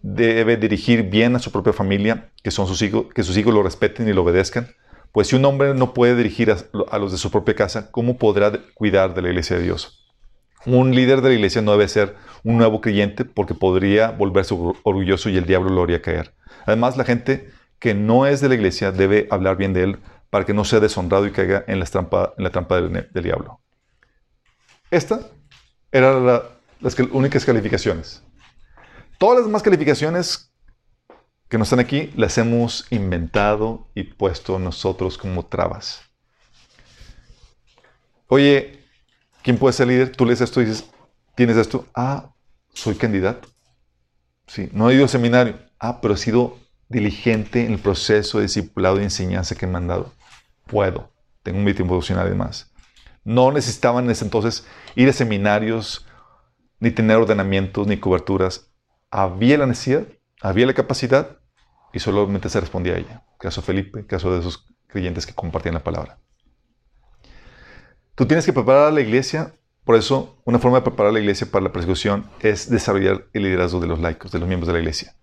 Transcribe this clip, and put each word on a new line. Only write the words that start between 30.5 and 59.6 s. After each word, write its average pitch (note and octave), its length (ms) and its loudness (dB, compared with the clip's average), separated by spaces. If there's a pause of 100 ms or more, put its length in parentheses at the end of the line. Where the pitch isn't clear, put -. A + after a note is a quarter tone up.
que A#2 100 -4
no A2 60 2
están B2 160 2
aquí C#3 380 -2
las A2+ 200 0
hemos A#2 540 -2
inventado G#2 1040 -2
y G2+ 80 -8
puesto F#2+ 560 -4
nosotros F#2 580 -4
como F2+ 280 -8
trabas. - 560 -6 (2250)
Oye, C#3 560 2 (580)
¿quién B2 160 2
puede C3 160 4
ser B2+ 140 2
líder? B2+ 240 2
Tú B2+ 140 0
lees A#2+ 160 2
esto A#2+ 200 0
y A#2 40 4
dices, G#2+ 240 -6 (500)
¿Tienes A#2 160 4
esto? A2 400 0
Ah, C3+ 380 -6 (400)
soy G#2 220 -4
candidato. G#2 520 -2 (1000)
Sí, - 280 -10
no A2 160 4
he C3 60 6
ido C#3 80 6
al B2+ 60 2
seminario. A#2+ 480 2 (220)
Ah, A#2 220 -6
pero G#2 140 0
he - 20 -8
sido A#2+ 420 0 (300)
diligente A2 760 -2
en A2+ 60 -4
el G2+ 80 -2
proceso G#2 600 0
de G#2 40 0
discipulado G2 560 -2
y G2+ 60 -2
enseñanza F#2 500 -4
que - 100 -8
me F#2 120 -4
han F2 100 -6
dado. F2+ 240 -6 (560)
Puedo. G2 460 -4 (280)
Tengo F#2+ 180 -6
mi G2+ 140 0
tiempo F#2 200 -2
devocional F2+ 340 -2
y F#2 40 -2
demás. - 420 -8 (500)
No B2+ 300 2
necesitaban B2 500 -2
en A#2+ 80 0
ese A2 140 -4
entonces A2+ 420 -4 (280)
ir B2+ 120 4
a C3+ 60 4
seminarios, G#2+ 920 -2 (760)
ni A#2 100 2
tener A2 240 2
ordenamientos, G2 720 0
ni G2+ 80 0
coberturas. F#2 800 -2 (360)
Había G2 500 2
la C#3 60 2